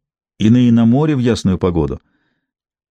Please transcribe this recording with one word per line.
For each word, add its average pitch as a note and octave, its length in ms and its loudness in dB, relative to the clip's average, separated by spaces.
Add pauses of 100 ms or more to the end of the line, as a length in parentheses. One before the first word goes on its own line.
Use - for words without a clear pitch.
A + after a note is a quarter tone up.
(380)
иные — A#2+ 340 2
на A2+ 140 2
море C#3+ 300 0
в - 20 -4
ясную G2+ 400 -2
погоду. D#2 420 -4 (920)